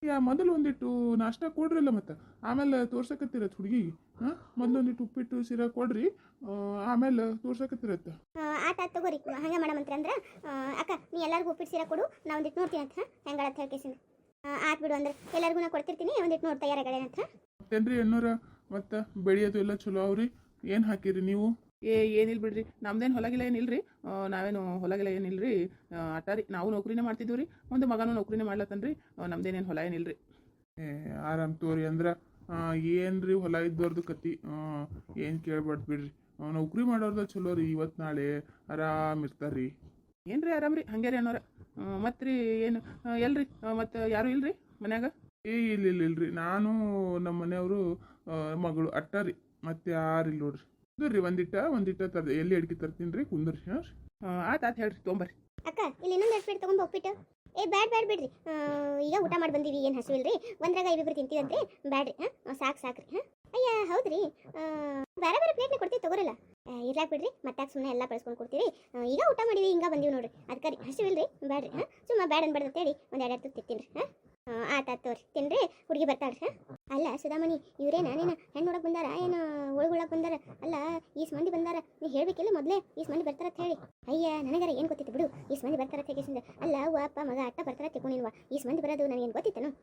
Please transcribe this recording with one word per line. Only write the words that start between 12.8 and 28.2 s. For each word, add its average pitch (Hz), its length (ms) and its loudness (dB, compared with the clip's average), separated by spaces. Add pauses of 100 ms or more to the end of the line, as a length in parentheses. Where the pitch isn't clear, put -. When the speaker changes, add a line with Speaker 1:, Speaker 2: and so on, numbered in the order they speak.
Speaker 2:
ಅಂತ, 269 80 -10
ಹಾ? 381 120 -6 (240)
ಹೆಂಗಳ 285 180 -2
ಅಂತ 277 140 -4
ಹೇಳ್ಕೇಸಿಂದ. 269 360 -6 (500)
ಆ, 285 260 0
ಆತ್ 311 100 -2
ಬಿಡು 302 120 0
ಅಂದ್ರೆ, 285 220 -2 (180)
ಎಲ್ಲಾರ್ಗೂ 330 260 2
ನಾ 339 100 0
ಕೊಡ್ತಿರ್ತೀನಿ, 349 540 0
ಒಂದಿಟ್ಟು 330 240 2
ನೋಡ್ 294 120 -2
ತಯಾರಾಗ್ಯಾಳೇನಂತ, 262 600 -2
ಹಾ? 466 100 -2 (320)
Speaker 1:
ಮತ್ತೇನ್ರಿ 226 400 2
ಅಣ್ಣಾರ, 233 240 4 (460)
ಮತ್ತ - 220 -6 (240)
ಬೆಳೆಯೋದು 202 420 4
ಎಲ್ಲ 202 160 2
ಚಲೋ 190 260 -2
ಅವ್ರಿ? 202 320 2 (320)
ಏನ್ 208 200 4
ಹಾಕಿರಿ 196 360 0
ನೀವು? 208 420 2 (200)
Speaker 3:
ಏ, 220 240 6
ಏನಿಲ್ಲ 220 340 4
ಬಿಡ್ರಿ, 220 240 -2 (180)
ನಮ್ದೇನ್ 226 300 2
ಹೊಲಗಿಲ್ಲ 240 300 0
ಏನಿಲ್ರಿ. 247 360 2
ಆ, 196 480 -6
ನಾವೇನು 190 520 -2
ಹೊಲಗಿಲ್ಲ 196 300 0
ಏನಿಲ್ರಿ. 190 560 0
ಆ, 165 500 -8
ಅಟ್ಟ 165 140 -6
ರೀ, 214 200 0
ನಾವು 190 220 -2
ನೌಕರಿನೇ 220 300 0
ಮಾಡ್ತಿದ್ದೀವಿ 233 360 -2
ರೀ, 302 120 -4 (220)
ಒಂದು 254 160 4
ಮಗನೂ 226 260 2
ನೌಕರಿನೇ 220 300 0